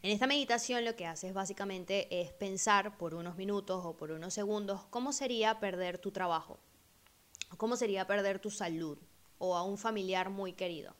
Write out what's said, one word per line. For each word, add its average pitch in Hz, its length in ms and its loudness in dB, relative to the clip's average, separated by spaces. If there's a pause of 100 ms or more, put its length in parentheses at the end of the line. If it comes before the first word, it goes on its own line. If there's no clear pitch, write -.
En 202 60 4
esta 214 160 4
meditación 247 560 2
lo 226 100 0
que 196 100 -8
haces 175 300 -6
básicamente 190 840 0
es 175 120 -2
pensar 202 640 2
por 165 160 -4
unos 170 240 -6
minutos 190 480 -2
o 165 120 -6
por 156 160 -8
unos 165 220 -6
segundos 202 540 -2
cómo 254 240 -2
sería 226 460 2
perder 180 400 -2
tu 196 140 -4
trabajo, 175 480 0 (880)
o 180 60 -16
cómo 233 200 0
sería 196 300 2
perder 196 320 2
tu 208 140 -6
salud 160 460 -4 (400)
o 180 180 2
a 175 80 2
un 202 120 -2
familiar 190 540 0
muy 196 220 -4
querido. 175 480 -6